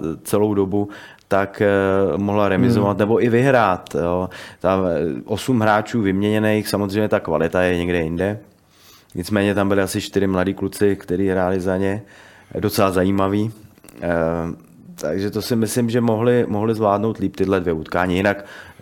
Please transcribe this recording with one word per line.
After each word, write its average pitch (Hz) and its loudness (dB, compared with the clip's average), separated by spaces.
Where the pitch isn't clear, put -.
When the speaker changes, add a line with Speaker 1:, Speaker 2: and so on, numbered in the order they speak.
Speaker 1:
celou 107 0
dobu, 101 0
tak, 98 -2
eh, 104 4
mohla 101 0
remizovat 107 2
Speaker 2:
Hmm. - -2
Speaker 1:
nebo 104 2
i 120 2
vyhrát, 117 2
jo. 87 -2
Tam, 95 2
eh, 78 -2
osm 113 -2
hráčů 107 2
vyměněných, 104 0
samozřejmě 101 0
ta 104 0
kvalita 82 0
je 90 2
někde 87 0
jinde. 85 -4
Nicméně 101 0
tam 98 2
byli 98 2
asi 95 -2
čtyři 98 0
mladí 95 0
kluci, 98 0
kteří 95 -2
hráli 92 0
za 92 0
ně. 98 -2
Docela 98 2
zajímavý. 98 0
Eh, 87 -6
takže 95 -4
to 107 -4
si 120 -2
myslím, 113 0
že 120 2
mohli, 117 2
mohli 107 0
zvládnout 107 0
líp 95 -4
tyhle 95 0
dvě 87 -2
utkání. 87 -2
Jinak, 98 0